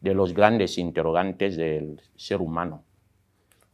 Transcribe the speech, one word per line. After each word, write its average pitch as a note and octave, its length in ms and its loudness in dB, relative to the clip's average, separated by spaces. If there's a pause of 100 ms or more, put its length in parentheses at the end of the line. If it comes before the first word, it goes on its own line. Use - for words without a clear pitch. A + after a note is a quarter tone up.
de F#2+ 120 2
los F#2+ 200 2
grandes G#2 440 4
interrogantes F2 760 0
del D#2 460 -4 (140)
ser F#2+ 260 -4
humano. E2 420 -6 (920)